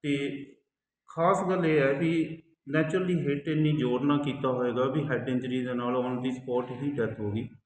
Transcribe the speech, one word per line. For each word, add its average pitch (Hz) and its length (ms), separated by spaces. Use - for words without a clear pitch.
ਤੇ 139 420
ਖਾਸ 185 420
ਗੱਲ 175 160
ਇਹ 156 160
ਹੈ 135 120
ਵੀ 165 500
naturally 165 520
ਹਿੱਟ 143 180
ਇੰਨੀ 151 300
ਜ਼ੋਰ 123 240
ਨਾਲ 143 220
ਕੀਤਾ 131 260
ਹੋਏਗਾ 123 360
ਵੀ 139 220
ਹੈਡ 123 220
ਇੰਜਰੀ 127 360
ਦੇ 123 80
ਨਾਲ 123 240
on 127 160
the 127 160
spot 123 520
ਹੀ 143 100
ਡੈਥ 113 280
ਹੋ 104 120
ਗਈ। 113 180